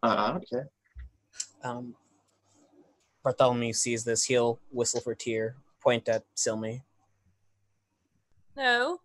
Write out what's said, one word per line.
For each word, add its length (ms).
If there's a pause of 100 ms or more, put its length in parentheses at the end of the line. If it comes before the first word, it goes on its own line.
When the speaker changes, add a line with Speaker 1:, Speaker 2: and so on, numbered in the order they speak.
Speaker 1:
I, 240
I 60
don't 160
care. 180 (960)
Speaker 2:
Um, 320 (1300)
Bartholomew 480
sees 320
this. 220
He'll 340 (100)
whistle 300
for 160
Tyr, 400 (260)
point 280
at 160 (100)
Silmi. 460 (1800)
Speaker 3:
No, 480